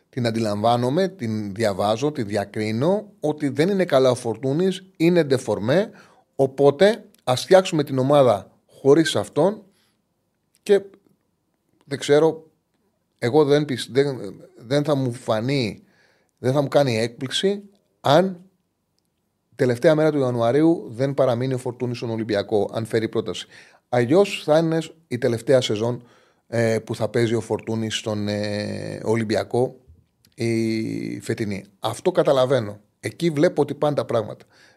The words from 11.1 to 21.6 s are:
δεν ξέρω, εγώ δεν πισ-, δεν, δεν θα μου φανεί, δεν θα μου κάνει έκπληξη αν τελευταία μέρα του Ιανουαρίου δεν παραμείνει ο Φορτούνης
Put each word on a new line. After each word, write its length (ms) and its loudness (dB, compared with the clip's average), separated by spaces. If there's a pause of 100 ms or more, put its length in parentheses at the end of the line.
δεν 140 -8
ξέρω, 520 2 (640)
εγώ 280 2
δεν 200 2
πισ-, 260 -8
δεν, 440 -2 (220)
δεν 260 -2
θα 120 0
μου 160 -2
φανεί, 720 -4 (540)
δεν 160 -2
θα 80 0
μου 60 -2
κάνει 300 2
έκπληξη 680 -4 (380)
αν 400 2 (1120)
τελευταία 400 2
μέρα 160 2
του 80 -2
Ιανουαρίου 680 2
δεν 240 -4
παραμείνει 400 0
ο 40 -2
Φορτούνης 400 -6